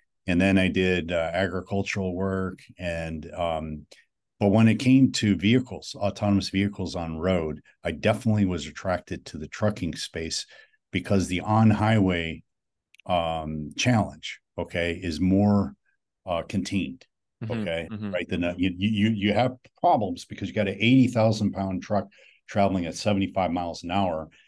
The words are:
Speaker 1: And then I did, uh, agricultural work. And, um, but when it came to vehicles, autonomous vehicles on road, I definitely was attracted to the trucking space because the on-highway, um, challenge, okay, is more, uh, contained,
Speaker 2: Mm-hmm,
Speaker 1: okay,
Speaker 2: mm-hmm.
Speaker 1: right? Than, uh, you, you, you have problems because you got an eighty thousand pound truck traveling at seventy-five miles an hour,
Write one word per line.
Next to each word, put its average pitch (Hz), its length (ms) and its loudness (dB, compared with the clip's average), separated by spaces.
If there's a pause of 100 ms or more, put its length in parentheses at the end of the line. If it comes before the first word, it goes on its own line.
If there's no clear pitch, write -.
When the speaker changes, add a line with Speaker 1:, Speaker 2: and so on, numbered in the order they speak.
(280)
Speaker 1:
And 87 120 2
then 95 160 4
I 95 120 4
did, 90 420 2
uh, 82 220 -2
agricultural 92 800 -2
work. 95 460 -4 (180)
And, 82 560 -6
um, 80 520 -4 (520)
but 101 120 4
when 113 180 6
it 110 80 4
came 131 360 6
to 101 220 2
vehicles, 101 640 0
autonomous 101 540 0
vehicles 95 440 -2
on 82 240 -6
road, 80 420 -2 (220)
I 87 80 -4
definitely 104 540 2
was 82 240 -2
attracted - 580 -6
to - 120 -12
the 76 100 -10
trucking 92 480 -2
space - 500 -8 (460)
because 95 340 0
the 85 140 -4
on-highway, 104 1040 2 (640)
um, 80 720 -2
challenge, - 640 -2 (180)
okay, 87 460 -4
is 82 180 -4
more, 98 540 4 (500)
uh, 85 180 -4
contained, 92 640 -4 (380)
Speaker 2:
Mm-hmm, 113 180 -6
Speaker 1:
okay, 85 300 -4
Speaker 2:
mm-hmm. 104 220 -8
Speaker 1:
right? 90 160 -4
Than, 87 160 -2
uh, 87 120 -2
you, 92 220 0
you, 107 320 2
you 101 220 0
have 117 240 2 (240)
problems 110 460 0
because - 220 -10
you - 60 -10
got 104 140 0
an 98 100 -4
eighty 120 300 6
thousand 104 420 2
pound 95 320 -4
truck - 240 -2 (420)
traveling 95 380 2
at 80 80 -6
seventy-five 95 560 0
miles 85 320 -4
an 85 80 -8
hour, 87 380 -2 (200)